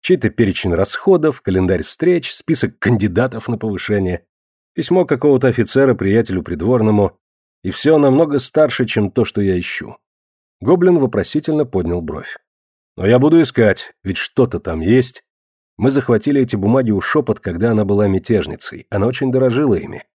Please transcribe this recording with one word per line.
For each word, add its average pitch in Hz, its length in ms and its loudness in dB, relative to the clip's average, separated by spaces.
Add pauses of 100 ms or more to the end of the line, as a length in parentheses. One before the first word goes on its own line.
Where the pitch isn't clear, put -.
Чей-то 170 300 0
перечень 98 420 -2
расходов, 151 680 0
календарь 92 420 0
встреч, - 500 -2
список - 460 -4
кандидатов 110 680 -2
на 117 100 -4
повышение, 98 680 -4 (480)
письмо 175 320 0
какого-то 135 420 2
офицера 123 460 2
приятелю 98 480 0
придворному, 104 800 0 (440)
и 92 60 -4
всё 151 300 2
намного 143 400 2
старше, 131 460 0
чем 107 260 -2
то, 113 140 0
что - 160 -6
я 95 180 0
ищу". - 380 -10 (600)
Гоблин 175 380 4
вопросительно 143 680 -2
поднял 87 360 -4
бровь. 76 360 -12 (600)
"Но 87 80 -6
я 120 140 6
буду 156 220 6
искать, 110 520 0 (100)
ведь 95 140 -6
что-то - 420 -2
там 82 200 -6
есть. 120 440 0 (540)
Мы 123 140 0
захватили 135 500 0
эти 123 140 -2
бумаги 110 360 0
у 98 80 0
Шёпот, 117 400 -2
когда 98 320 -2
она 107 140 2
была 101 220 2
мятежницей. 92 800 -4
Она 104 180 -2
очень 127 240 -2
дорожила 127 440 2
ими. - 400 -10